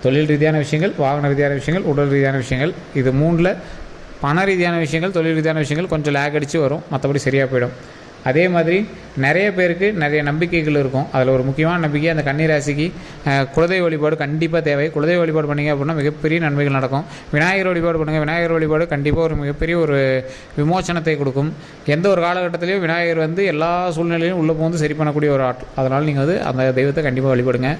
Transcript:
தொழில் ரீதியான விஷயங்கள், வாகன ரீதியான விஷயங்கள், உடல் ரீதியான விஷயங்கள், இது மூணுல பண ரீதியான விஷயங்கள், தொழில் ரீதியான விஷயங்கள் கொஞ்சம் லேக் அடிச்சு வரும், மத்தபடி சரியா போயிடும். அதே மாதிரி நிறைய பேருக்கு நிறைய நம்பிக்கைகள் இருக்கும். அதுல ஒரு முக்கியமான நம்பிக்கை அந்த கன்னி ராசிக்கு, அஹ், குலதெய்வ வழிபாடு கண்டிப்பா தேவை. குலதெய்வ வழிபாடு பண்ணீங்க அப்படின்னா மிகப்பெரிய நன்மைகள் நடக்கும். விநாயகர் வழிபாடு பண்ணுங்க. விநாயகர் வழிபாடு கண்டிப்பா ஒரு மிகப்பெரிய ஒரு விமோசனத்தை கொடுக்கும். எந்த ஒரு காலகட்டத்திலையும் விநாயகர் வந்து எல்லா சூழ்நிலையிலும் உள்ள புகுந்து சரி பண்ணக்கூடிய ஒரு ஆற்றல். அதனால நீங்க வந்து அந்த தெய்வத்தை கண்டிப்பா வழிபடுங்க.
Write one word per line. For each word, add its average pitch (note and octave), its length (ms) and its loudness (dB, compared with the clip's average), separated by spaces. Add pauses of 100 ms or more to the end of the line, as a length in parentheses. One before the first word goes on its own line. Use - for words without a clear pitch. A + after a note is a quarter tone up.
தொழில் C#3 220 4
ரீதியான D3+ 320 2
விஷயங்கள், D#3 400 0
வாகன C#3+ 300 0
ரீதியான C#3+ 260 2
விஷயங்கள், D#3+ 380 -2
உடல் C#3+ 160 2
ரீதியான C#3 300 2
விஷயங்கள், C3 360 -2 (220)
இது C3 160 2
மூணுல E3 440 2 (640)
பண D#3 220 2
ரீதியான F3 340 2
விஷயங்கள், E3 340 -2
தொழில் E3 220 0
ரீதியான D#3 260 0
விஷயங்கள் D#3 420 -2
கொஞ்சம் D3 120 0
லேக் C#3+ 200 0
அடிச்சு D3 260 -2
வரும், C#3+ 220 0 (100)
மத்தபடி C#3 240 -2
சரியா C3+ 300 2
போயிடும். B2 260 0 (520)
அதே D3+ 240 2
மாதிரி F3 400 2 (300)
நிறைய E3+ 360 2
பேருக்கு F3+ 400 0
நிறைய D3+ 300 0
நம்பிக்கைகள் D#3 500 0
இருக்கும். C3+ 380 0
அதுல C3 200 2
ஒரு B2+ 120 2
முக்கியமான D#3 360 0
நம்பிக்கை D3+ 300 0
அந்த D#3 140 0
கன்னி D3 220 0
ராசிக்கு, D3 460 0 (340)
அஹ், C#3 300 2
குலதெய்வ F3 260 2
வழிபாடு D#3 360 0
கண்டிப்பா D#3 420 0
தேவை. D3 280 0
குலதெய்வ D#3 300 0
வழிபாடு D#3 360 0
பண்ணீங்க D3 240 0
அப்படின்னா D3 180 -2
மிகப்பெரிய D3+ 440 0
நன்மைகள் C#3+ 340 0
நடக்கும். C3 300 0 (280)
விநாயகர் F#3 360 2
வழிபாடு E3+ 300 0
பண்ணுங்க. D#3 220 0
விநாயகர் E3 320 0
வழிபாடு D#3 360 2
கண்டிப்பா D3 340 0
ஒரு D#3+ 140 0
மிகப்பெரிய D3 420 -2
ஒரு C3+ 520 0 (280)
விமோசனத்தை D#3+ 600 0
கொடுக்கும். C#3 360 -2 (320)
எந்த E3 240 2
ஒரு F3 120 4
காலகட்டத்திலையும் F3 580 0
விநாயகர் E3+ 380 0
வந்து E3 280 0
எல்லா F3 460 0
சூழ்நிலையிலும் E3+ 480 0
உள்ள D#3+ 140 2
புகுந்து D#3+ 240 0
சரி D3+ 160 0
பண்ணக்கூடிய D3 360 0
ஒரு C3+ 140 2
ஆற்றல். B2 320 -4
அதனால C3+ 280 0
நீங்க C#3+ 220 0
வந்து F3 180 0
அந்த C3 280 0
தெய்வத்தை C#3+ 320 0
கண்டிப்பா C3 260 0
வழிபடுங்க. B2+ 500 2